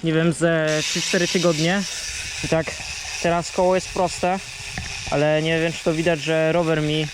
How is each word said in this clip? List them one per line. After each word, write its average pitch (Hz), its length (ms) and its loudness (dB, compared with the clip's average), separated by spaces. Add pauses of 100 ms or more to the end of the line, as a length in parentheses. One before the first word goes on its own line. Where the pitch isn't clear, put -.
nie 165 80 2
wiem, 160 200 4
ze 160 500 2
trzy, - 180 -2
cztery 175 280 0
tygodnie 170 520 2 (640)
i 147 40 -4
tak 160 180 2 (560)
teraz 170 300 0
koło 185 220 4
jest - 200 -2
proste, 180 440 0 (720)
ale 151 320 2
nie 160 180 2
wiem, 160 120 0
czy - 120 -10
to 175 80 2
widać, 165 280 2
że 160 320 2
rower 160 300 2
mi 151 320 0